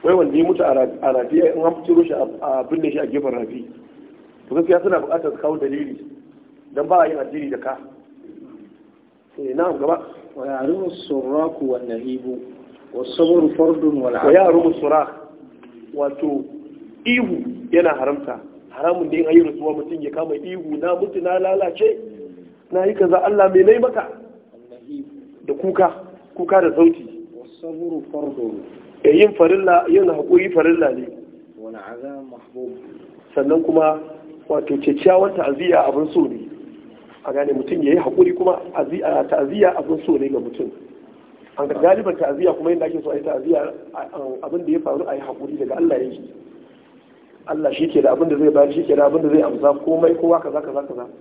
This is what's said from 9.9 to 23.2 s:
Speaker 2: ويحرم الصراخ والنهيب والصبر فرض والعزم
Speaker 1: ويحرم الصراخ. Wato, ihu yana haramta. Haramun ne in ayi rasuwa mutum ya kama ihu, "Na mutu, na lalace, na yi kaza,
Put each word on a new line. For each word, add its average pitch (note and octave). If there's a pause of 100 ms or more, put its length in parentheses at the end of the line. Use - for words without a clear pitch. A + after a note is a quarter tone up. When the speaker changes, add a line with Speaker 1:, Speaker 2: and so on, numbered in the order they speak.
Speaker 2:
ويحرم C#3
الصراخ D3+
والنهيب B2 (560)
والصبر D#3+ (100)
فرض D#3+
والعزم C3
Speaker 1:
ويحرم E3+
الصراخ. D3+ (840)
Wato, C#3+ (600)
ihu A3+ (300)
yana E3+
haramta. C3 (320)
Haramun E3
ne D#3
in D#3+
ayi E3
rasuwa D3+
mutum D3+
ya C#3+
kama D#3+
ihu, D#3
"Na F3
mutu, F#3+
na F3+
lalace, F#3+ (720)
na F#3
yi G#3+
kaza, F3+